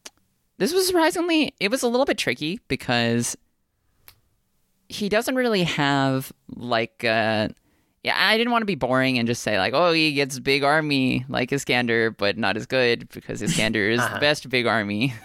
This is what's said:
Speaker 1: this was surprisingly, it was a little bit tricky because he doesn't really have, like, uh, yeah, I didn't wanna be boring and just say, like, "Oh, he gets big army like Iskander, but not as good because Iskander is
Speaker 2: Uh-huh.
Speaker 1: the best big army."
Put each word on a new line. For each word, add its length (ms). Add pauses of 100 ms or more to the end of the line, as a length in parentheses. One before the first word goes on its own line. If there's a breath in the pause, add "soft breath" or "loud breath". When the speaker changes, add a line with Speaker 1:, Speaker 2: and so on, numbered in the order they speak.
(580)
Speaker 1:
this 140
was 140
surprisingly, 720
it 140
was 100
a 60
little 180
bit 100
tricky 520
because 680 (1500)
he 200
doesn't 260
really 300
have, 680 (160)
like, 560
uh, 440 (540)
yeah, 140
I 220
didn't 140
wanna 120
be 100
boring 440
and 80
just 160
say, 160
like, 160
"Oh, 180
he 220
gets 240
big 240
army 680
like 240
Iskander, 600
but 260
not 180
as 80
good 460
because 320
Iskander 480
is 100
Speaker 2:
Uh-huh. 140
Speaker 1:
the 60
best 280
big 180
army." 460 (120)